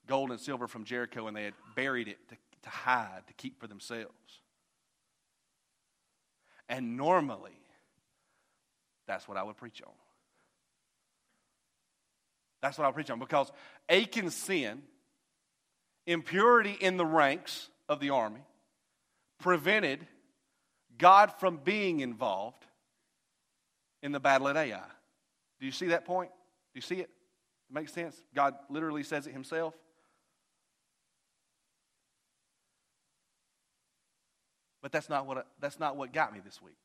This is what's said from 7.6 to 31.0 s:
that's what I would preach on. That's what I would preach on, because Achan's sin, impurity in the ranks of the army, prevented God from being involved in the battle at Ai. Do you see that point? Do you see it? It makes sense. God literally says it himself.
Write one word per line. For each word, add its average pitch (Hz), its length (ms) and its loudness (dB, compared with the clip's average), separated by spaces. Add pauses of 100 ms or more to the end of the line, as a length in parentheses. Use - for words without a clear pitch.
that's 98 240 -10
what 101 80 -10
I 95 60 -4
would 104 120 -10
preach 117 260 -20
on. - 120 -20 (2750)
That's 139 160 -2
what 156 60 0
I 139 60 4
would 127 60 -4
preach 147 160 -6
on, 117 80 -4
because 135 300 0 (380)
Achan's 196 480 2
sin, 139 480 -4 (1200)
impurity 202 680 4
in 185 240 0
the 175 80 2
ranks 156 640 2 (180)
of 143 140 -2
the 143 80 -2
army, 120 340 -2 (960)
prevented 165 680 2 (920)
God 196 420 10
from 175 240 0
being 185 380 0
involved 113 640 -4 (1400)
in 143 80 -4
the 143 80 -4
battle 135 300 4
at 143 80 2
Ai. 113 260 -2 (800)
Do 131 40 -8
you 135 60 -4
see 180 160 -6
that 170 160 2
point? 180 260 -4 (440)
Do 127 60 -16
you - 20 -14
see 180 140 -6
it? 175 140 -10 (600)
It 131 40 -18
makes 151 180 -8
sense. 170 320 -10 (100)
God 139 220 2 (140)
literally 151 340 -4
says 143 240 -6
it 135 60 -14
himself. 160 400 -6 (4000)